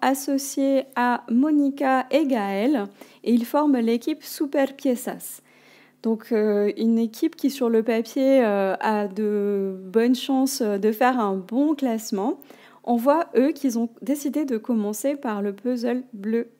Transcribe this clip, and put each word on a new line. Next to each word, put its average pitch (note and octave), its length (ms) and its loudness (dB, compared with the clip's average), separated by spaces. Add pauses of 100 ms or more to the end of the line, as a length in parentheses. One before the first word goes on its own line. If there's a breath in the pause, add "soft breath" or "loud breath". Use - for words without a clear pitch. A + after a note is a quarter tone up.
associés C4+ 840 0 (120)
à A#3+ 340 0
Monica C4+ 800 2
et D4+ 160 2
Gaël, G#3+ 600 0 (400 loud breath)
et A3+ 80 2
ils A#3 100 4
forment C#4+ 360 2
l'équipe A#3+ 440 -2
Super C#4 540 -2
Piezas. - 640 -6 (640 soft breath)
Donc, A3 280 -2
euh, G#3 460 2
une A3+ 200 2
équipe A#3 380 -2
qui, C#4+ 140 0
sur C4+ 180 -2
le A3 160 4
papier, B3 640 2
euh, G3 340 0
a G#3 300 0
de G3+ 720 -2
bonnes A3+ 320 2
chances, C4 460 0
euh, G#3 160 0
de G#3+ 160 2
faire B3 260 2
un G3+ 160 0
bon B3 400 0
classement. A3+ 640 -2 (460 loud breath)
On A#3+ 100 0
voit, C#4+ 400 2
eux, C4+ 160 4
qu'ils C4+ 260 -2
ont A#3 120 -2 (120)
décidé D4 440 -4
de B3+ 120 -2
commencer A3 600 -2
par A3 240 -6
le G3+ 100 -4
puzzle B3 520 -4 (100)
bleu. A3 340 -4 (120)